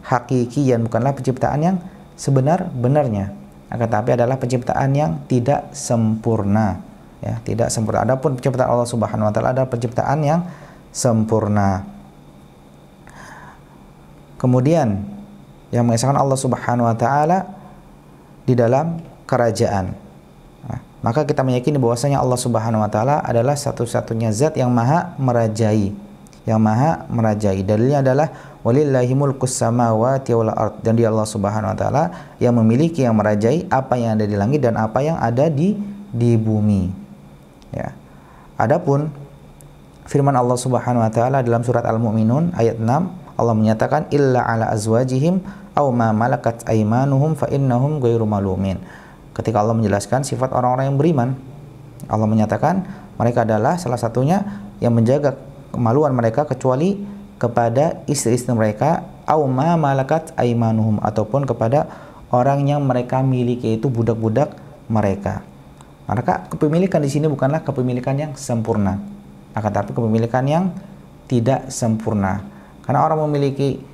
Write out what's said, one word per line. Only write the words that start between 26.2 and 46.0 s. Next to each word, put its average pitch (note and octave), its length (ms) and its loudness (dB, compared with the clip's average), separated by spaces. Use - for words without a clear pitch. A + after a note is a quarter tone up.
yang A2 160 4
maha B2+ 480 2
merajai. G#2+ 560 0
Dalilnya B2 320 2
adalah, C3+ 320 2
"Walillahi B2+ 520 2
mulkus C3+ 400 0
samawati A#2+ 760 0
wal A2+ 200 2
ard," - 320 -2
dan A2 120 2
dia A2+ 160 4
Allah A2 160 0
Subhanahu G#2 440 -2
wa G2+ 60 -4
taala G#2+ 260 0
yang A#2+ 160 4
memiliki, B2 480 4
yang A2 160 2
merajai G#2+ 480 2
apa C3 320 0
yang A2+ 160 0
ada G#2+ 120 2
di G#2 120 -2
langit C3 240 2
dan A2+ 160 2
apa A2 240 0
yang D#3+ 160 -2
ada B2+ 320 2
di, F3 240 0
di A#2 280 4
bumi. G#2 480 2
Ya. - 160 -6
Adapun D3 560 0
firman C#3 320 2
Allah B2 160 2
Subhanahu A#2+ 480 0
wa A2 80 2
taala B2 320 2
dalam A#2 240 0
surat A#2+ 160 2
Al-Mu'minun A2+ 720 0
ayat A#2 240 0
enam, C3+ 320 0
Allah A#2 160 2
menyatakan, A2 560 2
"Illa C3+ 340 2
ala A2+ 300 0
azwajihim B2+ 720 0
aw D3 160 2
ma A#2 160 2